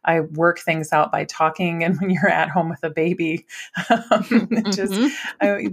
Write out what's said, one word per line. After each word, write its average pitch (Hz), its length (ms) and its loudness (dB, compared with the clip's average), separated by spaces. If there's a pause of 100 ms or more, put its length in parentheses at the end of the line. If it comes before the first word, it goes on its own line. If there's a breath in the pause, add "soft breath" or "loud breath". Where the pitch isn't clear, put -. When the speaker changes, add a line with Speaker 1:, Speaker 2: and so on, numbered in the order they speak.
Speaker 1:
I 165 160 2
work 160 380 0
things 160 340 -2
out 151 180 4
by - 140 0
talking. 165 580 -2
And 165 140 2
<laughs> - 20 -8
when 190 100 0
you're 185 200 2
at 160 200 2
home 165 200 0
with - 140 -8
a 156 60 -4
baby, 165 560 -2 (220 loud breath)
<laughs> - 220 -10
um, 226 360 2 (260)
it 220 200 0
just, 190 220 -2
Speaker 2:
Mm-hmm. 226 140 2 (340 loud breath)
Speaker 1:
I, 202 320 2